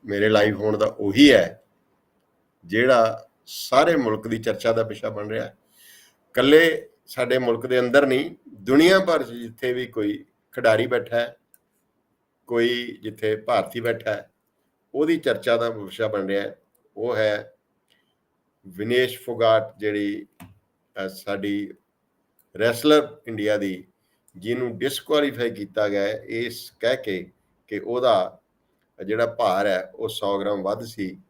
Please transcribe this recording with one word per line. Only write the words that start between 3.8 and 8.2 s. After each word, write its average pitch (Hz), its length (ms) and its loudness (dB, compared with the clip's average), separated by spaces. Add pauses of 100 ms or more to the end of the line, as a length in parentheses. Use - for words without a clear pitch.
ਮੁਲਕ 110 320 -2
ਦੀ 113 100 -2
ਚਰਚਾ 113 340 -2
ਦਾ 113 100 0
ਵਿਸ਼ਾ 113 260 -8
ਬਣ 104 200 -10
ਰਿਹਾ 113 160 -6
ਹੈ। - 140 -18 (720)
ਇਕੱਲੇ 151 580 6 (180)
ਸਾਡੇ 127 320 -2
ਮੁਲਕ 120 280 -2
ਦੇ 127 140 2
ਅੰਦਰ 127 260 4
ਨਹੀਂ, 139 300 -2 (120)